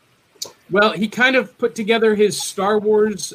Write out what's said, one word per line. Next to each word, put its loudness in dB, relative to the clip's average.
Well, 2
he -4
kind 2
of -4
put -4
together 2
his 2
Star -2
Wars 0